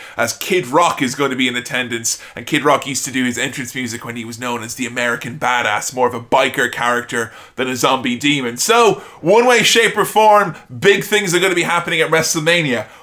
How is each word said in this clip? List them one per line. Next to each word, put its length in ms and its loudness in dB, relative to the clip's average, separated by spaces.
as 220 -2
Kid 300 -2
Rock 340 2
is 140 -2
gonna 200 -2
be 140 0
in 80 -4
attendance. 640 -4
And 120 -12
Kid 160 -2
Rock 240 2
used 180 -6
to 60 -10
do 140 -2
his 120 -2
entrance 380 -6
music 300 -8
when 100 -10
he 80 -10
was 160 -12
known 240 -6
as 120 -10
the 100 -4
American 520 -4
Badass, 560 -2
more 140 2
of 60 -2
a 80 -8
biker 500 0
character 600 -4
than 100 -2
a 80 -4
zombie 420 0
demon. 400 -2
So, 380 4
one 240 4
way, 180 4
shape 340 2
or 80 2
form, 500 4
big 240 4
things 300 0
are 60 2
gonna 160 2
be 80 0
happening 360 0
at 100 2
WrestleMania. 760 0